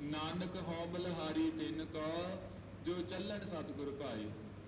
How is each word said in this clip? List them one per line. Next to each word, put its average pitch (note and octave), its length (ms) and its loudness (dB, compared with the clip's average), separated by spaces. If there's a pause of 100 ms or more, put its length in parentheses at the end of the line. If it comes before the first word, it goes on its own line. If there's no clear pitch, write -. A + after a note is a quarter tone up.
"ਨਾਨਕ E3 560 0
ਹਉ E3+ 300 0
ਬਲਿਹਾਰੀ D#3+ 640 4
ਤਿਨ D#3 340 0
ਕੋ, E3+ 540 0 (460)
ਜੋ F3 180 2
ਚੱਲਣ G3 420 0
ਸਤਿਗੁਰ D3 460 0
ਭਾਏ।" A#2+ 400 0 (380)